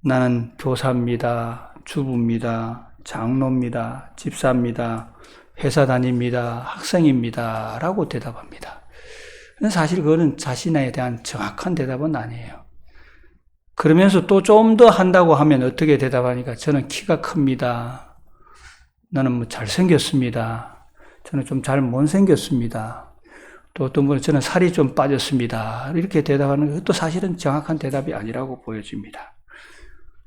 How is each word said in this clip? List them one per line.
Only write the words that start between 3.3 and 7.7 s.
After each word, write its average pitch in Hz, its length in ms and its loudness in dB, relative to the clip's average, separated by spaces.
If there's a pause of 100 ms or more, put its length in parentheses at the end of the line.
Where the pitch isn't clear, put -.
집사입니다. 120 960 -2 (500)
회사 139 220 2
다닙니다. 123 800 -2
학생입니다." 117 1120 0